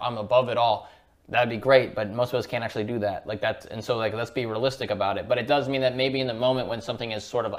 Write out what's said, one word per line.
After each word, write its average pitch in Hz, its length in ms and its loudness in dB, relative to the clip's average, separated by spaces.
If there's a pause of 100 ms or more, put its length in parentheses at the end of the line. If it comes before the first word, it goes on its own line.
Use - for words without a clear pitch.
"I'm 117 180 -2
above 120 320 4
it 117 80 0
all." 113 320 2 (380)
That'd 120 200 2
be 117 80 -4
great, 123 380 6
but 107 180 -2
most 123 220 0
of 123 40 2
us 107 80 -2
can't 117 160 -4
actually 110 220 -4
do 120 140 -2
that. 101 280 -2
Like, 107 140 -6
that's, 110 260 -2
and 110 160 -10
so, 120 140 0
like, 110 160 0
let's 113 180 -4
be 127 140 -2
realistic 117 460 -2
about 98 260 0
it. 92 100 -6
But 110 120 2
it 113 80 -2
does 143 240 2
mean 135 100 0
that 127 160 2
maybe 135 240 0
in 131 60 0
the 117 80 -2
moment 123 340 0
when 113 140 -4
something 117 300 -6
is 107 120 -6
sort 117 220 -2
of 101 120 -4